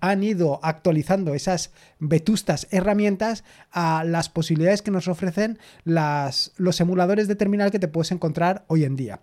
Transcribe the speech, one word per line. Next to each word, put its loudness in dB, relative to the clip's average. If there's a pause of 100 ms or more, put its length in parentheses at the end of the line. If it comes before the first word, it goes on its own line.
han 0
ido 0
actualizando 0
esas -2 (280)
vetustas 0
herramientas 0 (280)
a 0
las -2
posibilidades 2
que -6
nos -2
ofrecen -2 (260)
las, 0
los 0
emuladores 2
de -2
terminal 2
que 0
te -2
puedes -2
encontrar -2
hoy 4
en -2
día. -8